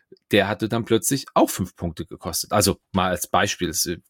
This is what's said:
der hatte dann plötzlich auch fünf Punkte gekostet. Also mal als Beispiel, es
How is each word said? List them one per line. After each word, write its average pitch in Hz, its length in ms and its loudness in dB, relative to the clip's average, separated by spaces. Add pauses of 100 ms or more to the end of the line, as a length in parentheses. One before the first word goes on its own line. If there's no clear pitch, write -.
(320)
der 98 180 4
hatte 107 180 -2
dann 117 160 -2
plötzlich 117 420 0 (100)
auch - 140 4
fünf - 280 -6
Punkte 85 280 -8
gekostet. - 460 -10
Also 101 280 2 (120)
mal 92 200 0
als - 160 -4
Beispiel, 90 420 -2
es 78 200 -4 (200)